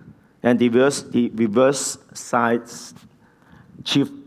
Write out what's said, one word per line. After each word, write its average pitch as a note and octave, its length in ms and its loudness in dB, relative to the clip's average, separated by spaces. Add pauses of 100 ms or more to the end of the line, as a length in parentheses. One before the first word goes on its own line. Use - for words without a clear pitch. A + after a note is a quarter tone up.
(440)
And A#2 160 4
the A#2+ 80 4
reverse, B2+ 340 2
the A#2+ 320 -2
reverse A#2+ 640 0 (160)
side's - 800 -4 (880)
chief - 260 0 (180)